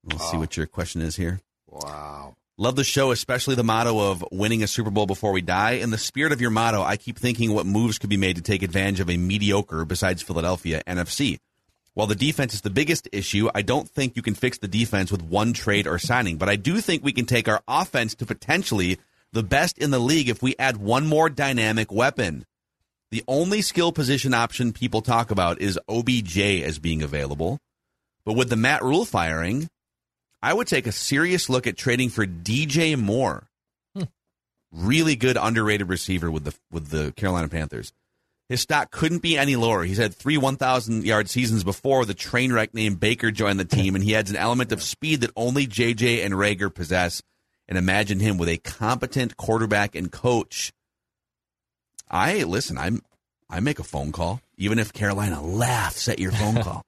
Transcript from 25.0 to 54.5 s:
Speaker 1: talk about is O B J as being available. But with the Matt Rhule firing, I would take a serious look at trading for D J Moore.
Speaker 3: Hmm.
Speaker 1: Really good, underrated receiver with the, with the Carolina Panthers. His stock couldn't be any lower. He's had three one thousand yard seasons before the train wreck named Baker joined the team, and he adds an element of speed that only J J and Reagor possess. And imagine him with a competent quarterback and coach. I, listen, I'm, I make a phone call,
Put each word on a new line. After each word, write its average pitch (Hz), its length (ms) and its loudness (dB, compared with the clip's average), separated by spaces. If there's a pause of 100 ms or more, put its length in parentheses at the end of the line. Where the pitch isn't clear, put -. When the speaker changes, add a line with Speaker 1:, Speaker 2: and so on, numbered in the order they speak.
Speaker 1:
talk 117 300 2
about 87 280 2
is 92 280 0
O 117 160 0
B 120 180 2
J 95 400 0
as 76 160 -4
being 80 240 -2
available. 73 560 -4 (680)
But 110 100 -2
with 120 160 2
the 117 60 2
Matt 123 280 2
Rhule 160 200 2
firing, 87 640 -2 (720)
I 151 140 0
would 240 140 0
take 135 180 0
a 104 60 -2
serious 170 560 0
look 127 180 2
at 95 100 -2
trading 123 340 0
for 107 140 0
D 98 420 -2
J 156 280 2
Moore. 107 540 0 (480)
Speaker 3:
Hmm. 185 80 -4 (680)
Speaker 1:
Really 131 460 2
good, 123 200 2
underrated 104 520 2
receiver 87 420 -2
with 78 140 -4
the, 73 100 -6 (160)
with 76 200 -8
the 76 260 -2
Carolina 90 320 -2
Panthers. 78 440 -6 (560)
His 123 120 -2
stock 147 320 0
couldn't 160 300 0
be 165 140 2
any 139 200 2
lower. 113 260 2
He's 95 160 -2
had 107 160 0
three 151 240 0
one 135 180 2
thousand 120 480 0
yard 107 240 2
seasons 113 360 2
before 127 400 2
the 98 100 -4
train 127 380 0
wreck 113 220 0
named 104 260 0
Baker 113 320 2
joined 101 260 2
the 92 60 0
team, 95 320 2
and 95 80 0
he 107 100 2
adds 104 160 0
an 101 60 -2
element 120 340 0
of 110 140 -2
speed 151 380 -2
that 123 120 -2
only 123 320 0
J 117 280 2
J 117 280 2
and 98 120 -2
Reagor 98 380 0
possess. 90 500 0 (460)
And 92 80 -4
imagine 95 440 2
him 104 180 2
with 85 100 0
a 85 100 0
competent 123 760 -2
quarterback 104 600 0
and 90 160 -6
coach. - 600 -2 (1400)
I, 151 300 0
listen, 95 340 -2
I'm, 87 260 -4 (460)
I 87 120 -6
make 147 180 0
a 78 60 -10
phone 73 260 -6
call, 85 300 -4 (160)